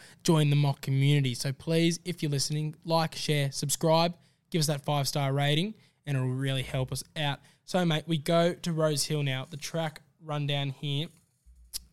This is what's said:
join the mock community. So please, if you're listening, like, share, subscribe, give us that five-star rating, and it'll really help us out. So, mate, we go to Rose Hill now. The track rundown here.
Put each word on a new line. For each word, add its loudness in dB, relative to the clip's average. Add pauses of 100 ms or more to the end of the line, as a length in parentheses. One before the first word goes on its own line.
(240)
join 4
the 4
mock 2
community. 2
So -6
please, 0
if -6
you're -2
listening, -2 (100)
like, 0
share, 0
subscribe, 2 (360)
give 0
us 0
that -2
five-star 0
rating, 0 (320)
and -2
it'll 0
really -2
help -4
us -8 (120)
out. -4 (260)
So, 0
mate, 0
we -2
go 2
to -4
Rose 0
Hill -2
now. -4
The -14
track -8 (220)
rundown -4
here. -4 (840)